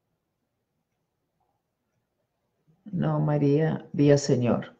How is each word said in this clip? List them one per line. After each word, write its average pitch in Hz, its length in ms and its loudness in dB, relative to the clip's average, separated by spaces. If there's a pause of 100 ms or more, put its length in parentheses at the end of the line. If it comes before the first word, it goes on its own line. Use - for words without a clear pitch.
(3000)
No, 156 280 -2
María 147 720 -2
Villaseñor. 143 880 0